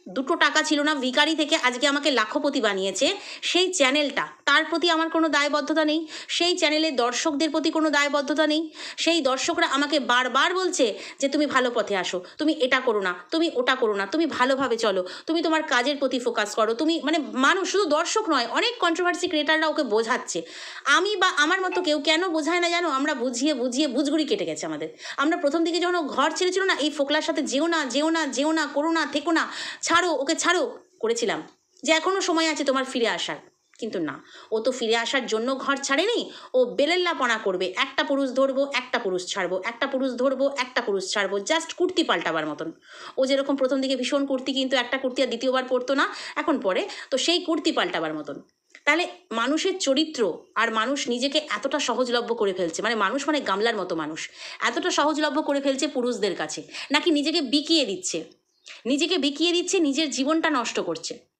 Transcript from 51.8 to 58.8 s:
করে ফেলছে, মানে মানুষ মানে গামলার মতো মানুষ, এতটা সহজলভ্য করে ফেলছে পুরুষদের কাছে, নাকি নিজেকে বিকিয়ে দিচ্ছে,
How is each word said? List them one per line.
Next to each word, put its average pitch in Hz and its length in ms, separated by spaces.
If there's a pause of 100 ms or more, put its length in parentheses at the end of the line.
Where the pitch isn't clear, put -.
করে 202 180
ফেলছে, 180 300
মানে 226 120
মানুষ 220 340
মানে 294 120
গামলার 208 360
মতো 180 200
মানুষ, 156 340 (300)
এতটা 339 300
সহজলভ্য 302 520
করে 285 180
ফেলছে 277 280
পুরুষদের 226 480
কাছে, - 260 (280)
নাকি 302 200
নিজেকে 302 320
বিকিয়ে 285 440
দিচ্ছে, 180 380 (600)